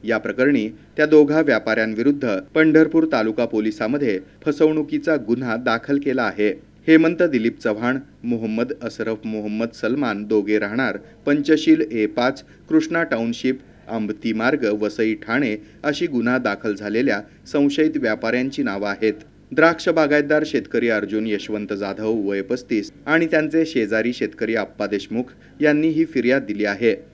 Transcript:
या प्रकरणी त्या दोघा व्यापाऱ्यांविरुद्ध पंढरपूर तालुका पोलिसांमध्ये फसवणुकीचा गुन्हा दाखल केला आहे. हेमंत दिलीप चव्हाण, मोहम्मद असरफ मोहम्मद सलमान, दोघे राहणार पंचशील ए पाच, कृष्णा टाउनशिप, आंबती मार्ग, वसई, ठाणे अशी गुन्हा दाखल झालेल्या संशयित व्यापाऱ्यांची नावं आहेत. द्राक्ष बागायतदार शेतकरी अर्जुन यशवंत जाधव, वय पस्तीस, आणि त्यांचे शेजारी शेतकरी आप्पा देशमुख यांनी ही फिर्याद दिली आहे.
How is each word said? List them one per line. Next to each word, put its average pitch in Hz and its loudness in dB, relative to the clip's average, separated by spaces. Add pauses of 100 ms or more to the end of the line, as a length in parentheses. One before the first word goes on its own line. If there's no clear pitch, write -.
या 110 0
प्रकरणी 113 0 (300)
त्या 151 4
दोघा 151 6
व्यापाऱ्यांविरुद्ध 113 2 (180)
पंढरपूर 160 6
तालुका 110 0
पोलिसांमध्ये 110 -2 (260)
फसवणुकीचा 156 2 (120)
गुन्हा 120 -2
दाखल 123 0
केला 131 -2
आहे. 104 0 (380)
हेमंत 165 6
दिलीप 120 0
चव्हाण, 120 -2 (260)
मोहम्मद 113 -4 (120)
असरफ 113 -6
मोहम्मद 110 -6
सलमान, 113 -2
दोघे 104 2
राहणार 104 -2 (280)
पंचशील 151 4 (100)
ए 110 0
पाच, 123 -2 (260)
कृष्णा 160 2
टाउनशिप, 120 -2 (280)
आंबती 107 -4
मार्ग, 123 0 (180)
वसई, 110 -2
ठाणे 113 -2 (280)
अशी 147 -2
गुन्हा 123 0
दाखल 107 -2
झालेल्या 104 -2 (320)
संशयित 151 0
व्यापाऱ्यांची 123 -2
नावं 101 -4
आहेत. 104 0 (380)
द्राक्ष 160 4
बागायतदार 151 2
शेतकरी 117 -2
अर्जुन 107 -2
यशवंत 104 -4
जाधव, 101 -4 (160)
वय 98 -2
पस्तीस, 110 -4 (140)
आणि 165 2
त्यांचे 160 0
शेजारी 113 -2
शेतकरी 113 -4
आप्पा 104 -4
देशमुख 107 -4 (300)
यांनी 151 2
ही 160 2
फिर्याद 135 0
दिली 104 -4
आहे. 104 0 (220)